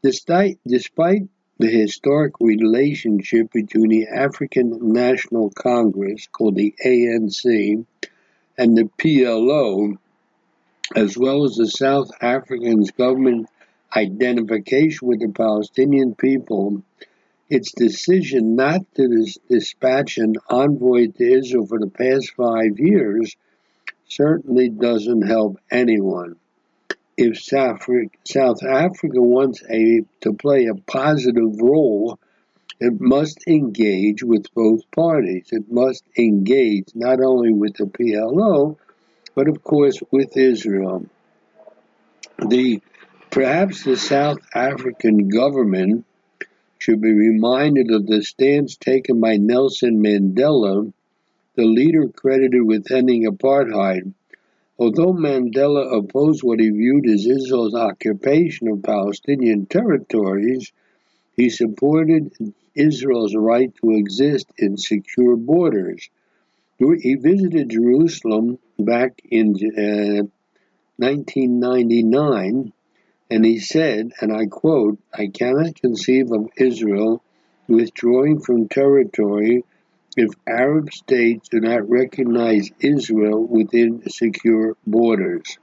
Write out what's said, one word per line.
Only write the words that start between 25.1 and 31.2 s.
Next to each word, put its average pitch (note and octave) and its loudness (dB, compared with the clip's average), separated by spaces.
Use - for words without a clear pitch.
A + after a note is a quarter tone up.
help G#2 0
anyone. G2 -2
If A#2 0
South C3 -2
Afri-, B2 -2
South B2+ 0
Africa C#3 -2
wants B2 2
a, A2 2
to G#2+ -2
play C#3 2
a G#2+ -4
positive A#2+ -2